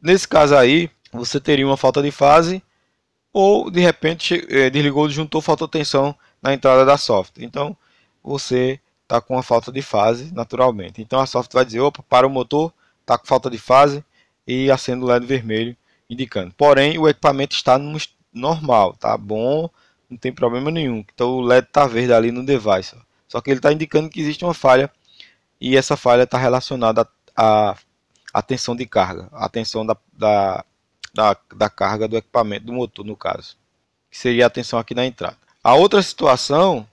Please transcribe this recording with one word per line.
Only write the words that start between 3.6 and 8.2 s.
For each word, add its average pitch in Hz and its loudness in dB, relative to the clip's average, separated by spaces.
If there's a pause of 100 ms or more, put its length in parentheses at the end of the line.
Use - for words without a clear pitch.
de 175 0
repente 165 0
che-, - -4
eh, 131 2
desligou 143 0
o 151 -2
disjuntor, 156 -6
faltou 156 -2
tensão 143 -2 (280)
na 135 -2
entrada 131 4
da 139 6
soft. 101 -2
Então 143 -10 (460)